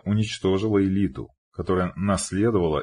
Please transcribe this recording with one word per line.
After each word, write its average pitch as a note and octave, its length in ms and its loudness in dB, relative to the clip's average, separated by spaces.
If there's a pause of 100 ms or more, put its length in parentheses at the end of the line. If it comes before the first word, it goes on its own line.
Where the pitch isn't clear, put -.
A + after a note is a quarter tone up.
уничтожила G#2 800 0
элиту, F#2+ 480 -2 (220)
которая F#2 440 -2
наследовала F#2 880 0